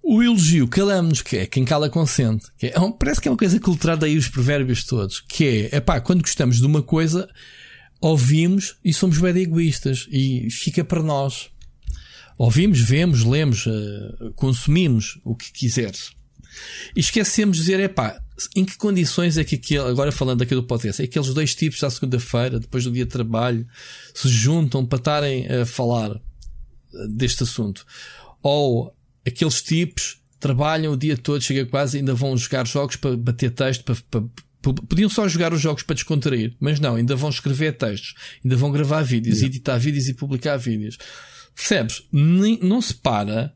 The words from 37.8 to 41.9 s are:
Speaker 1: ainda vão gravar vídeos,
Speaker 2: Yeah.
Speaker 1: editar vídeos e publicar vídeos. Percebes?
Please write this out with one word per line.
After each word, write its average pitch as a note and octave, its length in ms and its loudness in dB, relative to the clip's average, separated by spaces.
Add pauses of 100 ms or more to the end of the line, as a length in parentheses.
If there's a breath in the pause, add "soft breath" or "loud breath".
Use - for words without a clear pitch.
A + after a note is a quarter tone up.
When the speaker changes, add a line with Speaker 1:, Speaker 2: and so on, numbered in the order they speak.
Speaker 1:
ainda B2+ 140 2
vão C#3+ 160 2
gravar D3+ 300 0
vídeos, A#2+ 340 2
Speaker 2:
Yeah. C3 180 0
Speaker 1:
editar B2+ 220 -2
vídeos C3+ 320 0
e C3 60 -2
publicar C#3 420 -4
vídeos. A2+ 400 -4 (580 loud breath)
Percebes? B2+ 560 -2